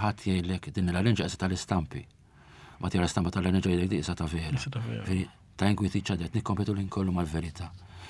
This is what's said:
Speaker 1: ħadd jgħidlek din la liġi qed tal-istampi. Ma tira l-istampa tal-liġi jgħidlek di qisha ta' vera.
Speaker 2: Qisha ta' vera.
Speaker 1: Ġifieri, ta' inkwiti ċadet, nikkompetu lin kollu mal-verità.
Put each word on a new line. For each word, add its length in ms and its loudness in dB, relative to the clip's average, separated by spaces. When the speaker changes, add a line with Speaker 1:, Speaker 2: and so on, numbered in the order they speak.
Speaker 1:
ħadd 240 0
jgħidlek 480 0
din 180 2
la 100 2
liġi 220 4
qed 160 -4
tal-istampi. 640 -2
Ma 140 -4
tira 100 4
l-istampa 300 2
tal-liġi 300 4
jgħidlek 280 2
di 120 2
qisha 120 -2
ta' 160 -2
vera. 240 -2
Speaker 2:
Qisha 160 -4
ta' 140 -4
vera. 180 -6
Speaker 1:
Ġifieri, 240 0
ta' 140 4
inkwiti 340 2
ċadet, 300 -2
nikkompetu 420 0
lin 100 -2
kollu 280 0
mal-verità. 560 -2